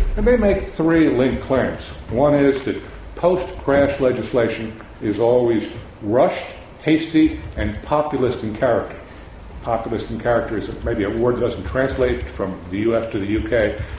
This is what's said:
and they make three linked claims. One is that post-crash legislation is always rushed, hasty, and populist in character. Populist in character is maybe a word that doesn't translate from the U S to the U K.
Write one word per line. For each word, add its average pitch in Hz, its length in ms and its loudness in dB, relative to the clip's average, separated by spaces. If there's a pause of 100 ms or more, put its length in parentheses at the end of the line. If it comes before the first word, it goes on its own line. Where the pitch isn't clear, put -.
(180)
and 214 100 2
they 247 80 6
make 202 260 4
three 165 480 4
linked 120 340 2
claims. 117 380 0 (280)
One 143 260 4
is 139 300 2
that 98 160 -4 (340)
post-crash 143 840 0
legislation 113 760 0 (240)
is 104 200 -2
always 117 500 4 (300)
rushed, 123 440 2 (360)
hasty, 156 580 2 (160)
and 107 280 -4
populist 135 600 0
in 107 120 -4
character. 117 440 0 (600)
Populist 113 480 -4
in 110 100 -6
character 117 380 0
is - 260 -8
maybe 110 200 0
a 101 60 0
word 117 260 2
that 107 60 -4
doesn't 104 240 -2
translate 127 580 0
from 92 360 -6 (120)
the 98 80 -2
U 113 160 2
S 113 160 -2
to 110 80 -4
the 98 80 -4
U 107 200 -2
K. 110 300 2 (220)